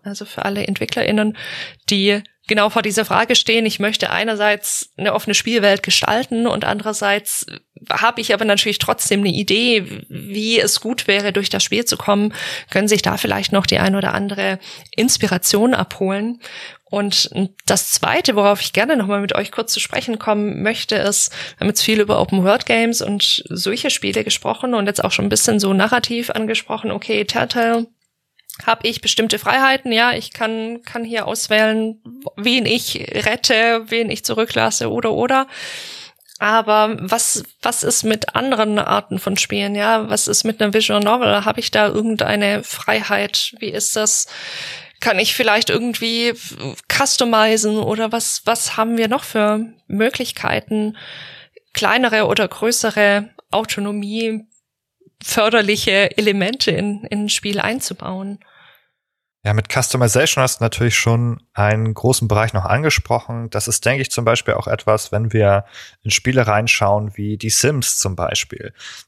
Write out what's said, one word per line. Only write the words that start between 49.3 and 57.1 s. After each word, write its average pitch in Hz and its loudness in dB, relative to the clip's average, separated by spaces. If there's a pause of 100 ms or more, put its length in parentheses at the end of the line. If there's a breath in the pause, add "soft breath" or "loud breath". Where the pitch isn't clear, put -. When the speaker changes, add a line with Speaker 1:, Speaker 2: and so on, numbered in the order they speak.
Speaker 1:
Möglichkeiten, 214 -2 (760 loud breath)
kleinere 220 2
oder 202 2
größere 208 2 (220)
Autonomie 214 -4 (760)
förderliche 214 2
Elemente 208 2
in, 202 -2
in 208 -4